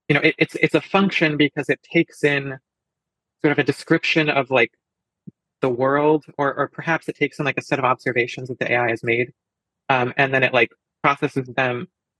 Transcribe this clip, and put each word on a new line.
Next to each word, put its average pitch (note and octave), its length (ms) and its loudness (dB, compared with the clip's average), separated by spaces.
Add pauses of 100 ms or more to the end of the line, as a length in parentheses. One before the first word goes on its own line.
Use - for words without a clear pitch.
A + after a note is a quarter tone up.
you D#3 60 2
know, C#3+ 80 2
it, D#3 160 2
it's, - 180 -2
it's - 200 0
a D3+ 60 4
function E3+ 560 0
because C#3+ 320 -4
it C3+ 120 -2
takes - 420 -2
in C#3 340 -2 (840)
sort D3+ 100 2
of D3 80 0
a C#3+ 40 2
description C#3+ 640 0
of, C3+ 220 0
like, B2 200 2 (920)
the C3 80 2
world, C#3+ 560 2 (120)
or, C#3 160 -2
or C#3 140 -2
perhaps - 400 -4
it - 80 -8
takes - 240 -2
in, D3+ 60 -2
like, C3 120 -2
a - 40 -6
set C#3+ 180 -2
of C3 60 0
observations B2+ 640 -2
that B2 100 -10
the A#2+ 120 -2
A A#2+ 60 2
I A#2+ 120 0
has A2+ 140 -4
made, A#2+ 280 -2 (580)
um, B2+ 280 0
and C3+ 160 2
then C3 100 2
it, B2+ 100 0
like, A#2 180 2 (320)
processes C#3+ 520 -2
them B2 320 -2 (320)